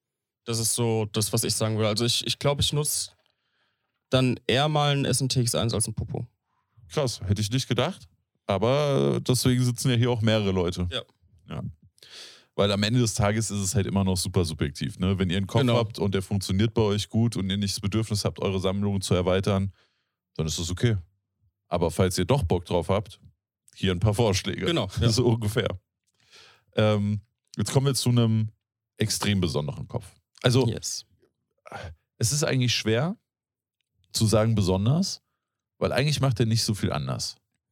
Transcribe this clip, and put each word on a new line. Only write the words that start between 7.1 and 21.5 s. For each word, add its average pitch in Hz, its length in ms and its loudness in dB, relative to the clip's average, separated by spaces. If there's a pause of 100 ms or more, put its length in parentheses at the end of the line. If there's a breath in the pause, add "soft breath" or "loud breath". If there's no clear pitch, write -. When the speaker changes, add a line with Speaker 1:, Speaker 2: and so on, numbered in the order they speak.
Speaker 2:
hätte 98 180 0
ich 104 100 -2
nicht 131 160 -2
gedacht. 131 420 -2 (380)
Aber 135 800 2
deswegen 127 380 2
sitzen 123 260 0
ja 120 60 2
hier 120 140 4
auch 120 100 0
mehrere 110 320 2
Leute. 90 400 0
Speaker 1:
Ja. 85 100 -6 (460)
Speaker 2:
Ja. - 140 -10 (920 loud breath)
Weil 101 180 2
am 101 100 0
Ende 117 180 2
des 117 140 2
Tages 107 360 0
ist 101 80 -4
es 95 160 -2
halt 98 120 0
immer 98 180 0
noch 95 120 0
super 90 280 0
subjektiv, 76 540 -6
ne? 92 200 0
Wenn 92 120 0
ihr 95 80 0
einen 98 80 -2
Kopf - 160 0
Speaker 1:
Genau. 120 140 2
Speaker 2:
habt 113 220 -2
und 98 160 0
der 95 80 0
funktioniert 101 520 -2
bei 113 80 2
euch 101 260 0
gut 113 280 0
und 95 140 -2
ihr 98 60 -2
nicht 101 180 -2
das - 60 -8
Bedürfnis 104 440 -2
habt, - 160 -4
eure 95 200 0
Sammlung 98 400 0
zu - 140 0
erweitern, 95 580 2 (640)
dann 80 100 -2
ist 78 120 -4
das 85 120 -4
okay. 110 260 0 (720)